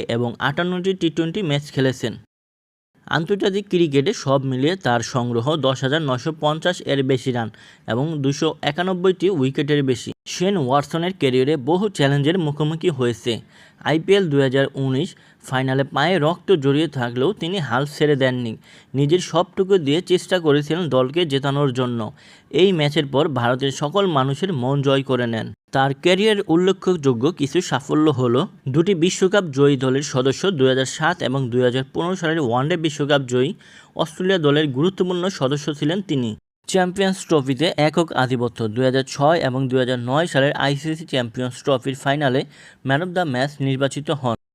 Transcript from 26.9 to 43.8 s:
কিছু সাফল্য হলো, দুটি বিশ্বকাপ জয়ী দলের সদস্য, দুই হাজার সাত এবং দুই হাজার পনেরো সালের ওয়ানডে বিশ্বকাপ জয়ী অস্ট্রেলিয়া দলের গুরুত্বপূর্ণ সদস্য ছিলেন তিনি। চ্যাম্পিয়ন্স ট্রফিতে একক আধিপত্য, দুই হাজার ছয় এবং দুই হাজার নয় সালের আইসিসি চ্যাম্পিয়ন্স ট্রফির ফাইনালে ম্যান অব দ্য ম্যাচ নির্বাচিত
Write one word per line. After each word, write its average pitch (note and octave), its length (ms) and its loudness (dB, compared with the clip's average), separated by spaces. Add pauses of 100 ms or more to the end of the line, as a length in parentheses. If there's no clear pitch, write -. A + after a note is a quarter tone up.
কিছু D3 300 -2
সাফল্য D3+ 500 0
হলো, B2 280 2 (280)
দুটি E3 260 2
বিশ্বকাপ F#3 560 2
জয়ী C#3+ 260 4
দলের C3 360 0
সদস্য, B2+ 300 0 (100)
দুই C3 180 4
হাজার C3 240 0
সাত D#3+ 280 0
এবং C3 260 -2
দুই B2 140 0
হাজার B2+ 280 2
পনেরো E3+ 260 -4
সালের E3 240 -2
ওয়ানডে C3 360 0
বিশ্বকাপ D3 520 0
জয়ী B2+ 220 2 (460)
অস্ট্রেলিয়া F#3 420 0
দলের D3 340 2
গুরুত্বপূর্ণ F3+ 600 0
সদস্য D3 420 -2
ছিলেন D3+ 280 -2
তিনি। C3 280 -2 (380)
চ্যাম্পিয়ন্স F#3+ 560 0
ট্রফিতে C#3 420 0 (120)
একক D#3 380 2
আধিপত্য, B2 420 0 (100)
দুই A2+ 180 -2
হাজার C3 220 2
ছয় D3+ 320 2
এবং C3 260 -2
দুই B2+ 140 0
হাজার B2 180 0 (100)
নয় D3+ 200 0
সালের C#3+ 280 2
আইসিসি D3 500 -4
চ্যাম্পিয়ন্স B2 560 -4
ট্রফির C3 340 0
ফাইনালে C#3 440 0 (440)
ম্যান C3+ 180 0
অব F#3 100 -6
দ্য F3+ 200 0
ম্যাচ B2+ 180 -2 (100)
নির্বাচিত C3+ 500 -2